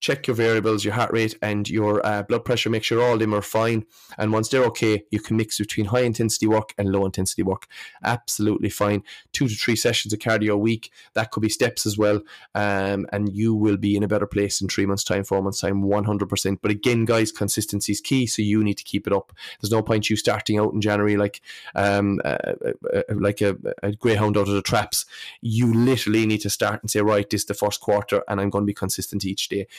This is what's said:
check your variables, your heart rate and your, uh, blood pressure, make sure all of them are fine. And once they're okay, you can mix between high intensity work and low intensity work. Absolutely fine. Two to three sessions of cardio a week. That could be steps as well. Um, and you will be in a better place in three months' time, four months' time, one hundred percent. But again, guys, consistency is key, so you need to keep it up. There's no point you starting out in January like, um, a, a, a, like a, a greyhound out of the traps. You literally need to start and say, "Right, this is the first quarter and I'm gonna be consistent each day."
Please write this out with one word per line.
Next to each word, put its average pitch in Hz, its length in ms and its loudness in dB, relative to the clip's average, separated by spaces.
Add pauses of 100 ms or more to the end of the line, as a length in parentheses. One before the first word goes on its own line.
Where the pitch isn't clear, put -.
check - 260 -2
your 127 80 0
variables, 110 500 2
your 104 100 -2
heart 117 180 0
rate 110 280 0
and 104 300 -2
your, 104 340 2
uh, 104 200 -2
blood 117 200 -2
pressure, 120 240 0
make 110 140 0
sure 117 180 2
all 120 140 4
of 110 60 2
them 107 120 2
are 104 80 2
fine. 110 440 0 (340)
And 107 140 0
once 110 160 2
they're 131 160 4
okay, 113 480 2
you 104 80 0
can - 160 -2
mix 110 220 -2
between 104 280 -2
high 120 140 2
intensity 113 480 0
work 107 280 2
and 101 140 0
low 98 160 2
intensity 95 380 -2
work. 95 240 -4 (340)
Absolutely 107 680 0
fine. 104 360 0 (280)
Two - 140 0
to 110 80 -2
three 110 220 0
sessions 110 360 0
of 104 60 -2
cardio 107 360 2
a - 20 2
week. 113 340 0 (240)
That 110 160 -2
could - 100 -6
be 107 80 2
steps - 380 0
as 104 100 -2
well. 104 240 4 (360)
Um, 101 560 0
and 104 200 -2
you 113 220 0
will 107 220 2
be 101 180 0
in 101 80 2
a 104 60 0
better 101 180 0
place 101 340 -2
in 101 60 -4
three 98 200 -2
months' 98 180 -2
time, 95 180 0
four 98 180 0
months' 98 200 -4
time, 98 220 -2
one 101 200 2
hundred 104 260 0
percent. 98 340 -2
But 107 100 2
again, 113 320 0
guys, 113 260 2
consistency 104 640 -4
is 101 80 -4
key, 131 260 0
so 110 160 -2
you 107 220 2
need 101 140 -2
to - 60 -14
keep - 220 -4
it 98 60 -2
up. 98 200 0 (280)
There's 104 100 -4
no 113 120 4
point 110 280 0
you 110 60 0
starting 104 420 -2
out 107 160 2
in 107 60 -2
January 104 360 2
like, 101 260 -2 (340)
um, 101 480 2
a, - 300 -2 (380)
a, - 160 0
a, 104 60 -4
like 101 260 0
a, 101 160 2 (280)
a 101 80 0
greyhound 107 440 2
out 101 120 2
of 101 60 2
the 95 80 0
traps. - 440 -2 (340)
You 117 320 2
literally 113 540 4
need 107 140 2
to 101 100 -4
start 104 320 -2
and 104 80 -6
say, 107 120 2
"Right, 104 280 2
this 101 120 0
is - 40 -14
the 101 80 -4
first - 260 -2
quarter 101 460 0
and 101 140 -2
I'm 98 100 0
gonna 101 160 0
be 101 80 0
consistent 95 500 -4
each 98 240 -4
day." 98 200 -4 (100)